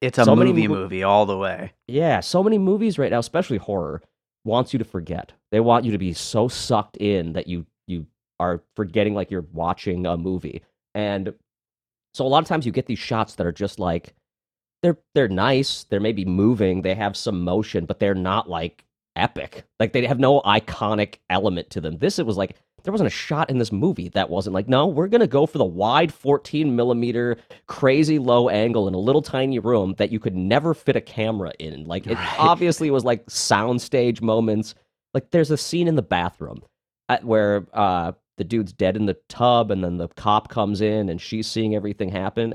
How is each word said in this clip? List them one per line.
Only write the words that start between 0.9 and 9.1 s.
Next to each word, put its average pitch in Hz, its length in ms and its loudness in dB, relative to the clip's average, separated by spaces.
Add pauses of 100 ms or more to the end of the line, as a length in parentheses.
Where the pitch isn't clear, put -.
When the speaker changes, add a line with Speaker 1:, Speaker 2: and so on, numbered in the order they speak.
Speaker 1:
all 101 240 6
the 98 100 -2
way. 95 360 -4 (160)
Speaker 2:
Yeah, 135 320 0
so 175 220 0
many 220 140 2
movies 196 420 0
right 123 120 0
now, 117 80 0
especially 143 400 -4
horror, 82 420 -4 (440)
wants 123 280 0
you 131 60 0
to 113 60 -2
forget. 85 480 -8 (180)
They 107 80 2
want 120 260 4
you 117 60 0
to 104 80 0
be 90 140 -2
so 113 340 -2
sucked - 520 -2
in 95 340 0
that - 160 -6
you, 85 180 -6 (220)
you 85 180 -8 (320)
are 87 240 -2 (140)
forgetting, 104 380 0